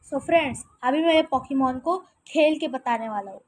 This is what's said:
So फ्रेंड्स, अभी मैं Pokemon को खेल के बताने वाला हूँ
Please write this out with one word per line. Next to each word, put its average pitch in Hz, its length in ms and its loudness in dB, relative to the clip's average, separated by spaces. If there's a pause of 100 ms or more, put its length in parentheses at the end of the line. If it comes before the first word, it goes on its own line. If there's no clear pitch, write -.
So 285 140 -4
फ्रेंड्स, 320 440 0 (200)
अभी 285 200 0
मैं 320 260 4
Pokemon 262 520 -2
को 370 220 -2 (240)
खेल 311 320 2
के 320 80 -4
बताने 240 420 -4
वाला 202 220 -8
हूँ 196 160 -18